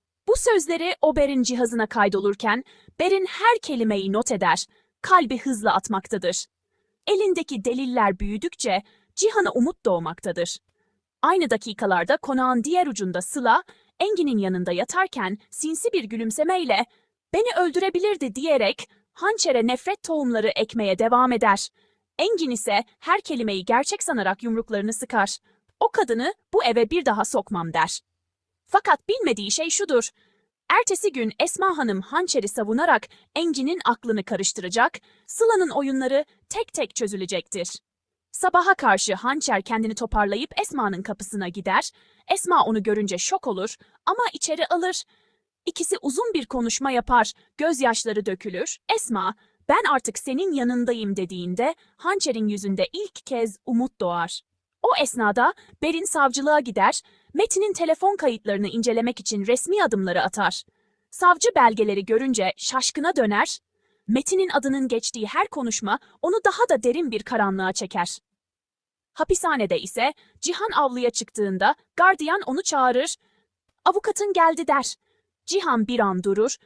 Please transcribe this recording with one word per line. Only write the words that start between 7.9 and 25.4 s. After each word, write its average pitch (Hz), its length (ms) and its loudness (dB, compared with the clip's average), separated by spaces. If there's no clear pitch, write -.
büyüdükçe 202 640 -4
Cihan'a 415 360 2
umut 262 340 0
doğmaktadır. 170 720 -2
Aynı 330 280 4
dakikalarda 208 680 0
konağın 254 460 0
diğer 339 240 2
ucunda 190 340 -4
Sıla, 247 420 2
Engin'in 349 380 0
yanında 185 340 0
yatarken 208 640 -2
sinsi 320 440 -4
bir 330 100 0
gülümsemeyle, 233 840 0
"Beni 440 260 0
öldürebilirdi." 359 760 0
diyerek 262 540 0
hançere 339 540 2
nefret 254 360 -2
tohumları 247 440 0
ekmeye 214 520 0
devam 240 320 2
eder. 220 380 2
Engin 330 320 0
ise 220 320 0
her 381 220 0
kelimeyi 214 440 -4
gerçek 262 380 0
sanarak 202 400 -2
yumruklarını 220 500 -4
sıkar. 220 440 -2